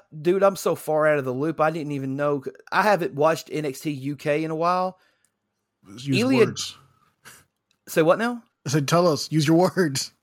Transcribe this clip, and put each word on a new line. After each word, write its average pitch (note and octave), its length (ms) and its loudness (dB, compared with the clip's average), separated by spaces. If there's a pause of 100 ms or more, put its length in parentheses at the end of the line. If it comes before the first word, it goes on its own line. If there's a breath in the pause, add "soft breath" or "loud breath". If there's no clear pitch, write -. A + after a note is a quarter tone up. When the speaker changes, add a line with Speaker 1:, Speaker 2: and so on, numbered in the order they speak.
(200)
Speaker 1:
dude, F3+ 220 2
I'm G3 140 4
so F3 180 -2
far D#3 320 0
out D3+ 120 4
of C3+ 60 -4
the B2+ 80 -4
loop. C#3+ 280 -4
I D#3 100 4
didn't D3+ 220 -8
even C3+ 240 -6
know. D3 260 -2 (280)
I F#3 120 0
haven't F3 320 0
watched D#3 360 0
N D3+ 140 -6
X C3+ 160 -8
T D#3+ 100 -6
U C#3 260 -8
K D3+ 280 -2
in D#3+ 60 -6
a D#3+ 60 -4
while. F3+ 420 -2 (880)
Speaker 2:
Use C3+ 320 -2
Speaker 1:
Ilya B3 260 4
Speaker 2:
words. - 300 -10 (1120 loud breath)
Speaker 1:
Say E3+ 140 0
what F3 160 4
now? A#3 240 -4 (240)
Speaker 2:
I D3 40 -6
said, D3 160 0
"Tell E3+ 220 4
us. D3 240 -2
Use D3+ 160 2
your D#3+ 80 4 (180)
words." D3+ 380 -2 (100)